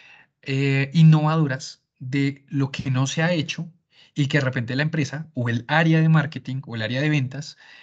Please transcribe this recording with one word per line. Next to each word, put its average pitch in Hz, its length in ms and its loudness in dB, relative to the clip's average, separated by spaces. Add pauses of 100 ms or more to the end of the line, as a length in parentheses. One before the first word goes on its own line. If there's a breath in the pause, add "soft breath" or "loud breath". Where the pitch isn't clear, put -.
(420 loud breath)
Eh, 135 520 0
innovadoras 156 920 4 (140)
de 139 500 -4
lo 135 220 -2
que - 200 -6
no 131 160 0
se 160 160 -2
ha 175 100 2
hecho - 380 -6 (440 soft breath)
y 143 140 0
que 147 100 2
de 135 60 0
repente 123 320 -4
la 143 60 0
empresa 156 520 -4
o 120 160 -4
el 117 180 -4
área 160 320 4
de 160 80 4
marketing 139 580 0
o 113 80 -12
el 113 80 -6
área 123 200 -4
de 151 80 0
ventas 135 480 -4 (240 loud breath)